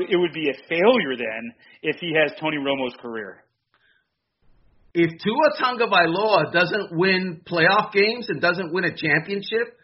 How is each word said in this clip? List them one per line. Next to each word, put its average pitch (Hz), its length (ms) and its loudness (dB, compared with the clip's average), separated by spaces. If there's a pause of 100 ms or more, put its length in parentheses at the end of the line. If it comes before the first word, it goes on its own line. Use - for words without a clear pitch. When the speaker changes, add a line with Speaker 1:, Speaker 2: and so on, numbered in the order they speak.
Speaker 1:
it 185 80 2
would 175 160 2
be 156 180 -2
a 127 40 -6 (140)
failure 170 480 2
then 117 360 -8 (300)
if 151 180 -4
he 165 140 -6
has 151 240 2
Tony 156 200 -4
Romo's 135 420 -4
career? 113 420 -12 (1500)
Speaker 2:
If 170 160 4 (120)
Tua 269 260 2 (120)
Tagovailoa 196 920 2
doesn't 180 380 0
win 185 520 0
playoff 185 480 2
games 208 380 0
and 151 100 -4
doesn't 170 320 -2
win 180 120 -2
a 160 120 -2
championship 196 880 -2